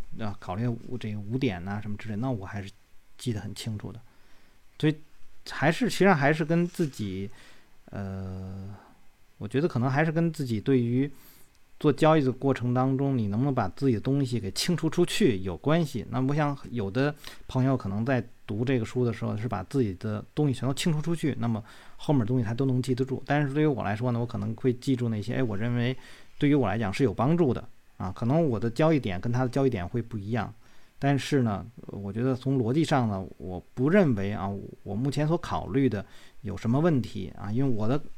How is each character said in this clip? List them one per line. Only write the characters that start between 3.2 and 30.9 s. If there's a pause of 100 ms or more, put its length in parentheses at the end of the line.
得
很
清
楚
的。 (800)
所
以 (520)
还
是，
实
际
上
还
是
跟
自
己， (640)
呃， (640)
我
觉
得
可
能
还
是
跟
自
己
对
于 (680)
做
交
易
的
过
程
当
中，
你
能
不
能
把
自
己
的
东
西
给
清
除
出
去
有
关
系。
那
我
想 (120)
有
的 (340)
朋
友
可
能
在 (240)
读
这
个
书
的
时
候
是
把
自
己
的 (100)
东
西
全
都
清
除
出
去，
那
么 (340)
后
面
的
东
西
他
都
能
记
得
住。
但
是
对
于
我
来
说
呢，
我
可
能
会
记
住
那
些，
哎，
我
认
为 (420)
对
于
我
来
讲
是
有
帮
助
的 (300)
啊，
可
能
我
的
交
易
点
跟
他
的
交
易
点
会
不
一
样。 (500)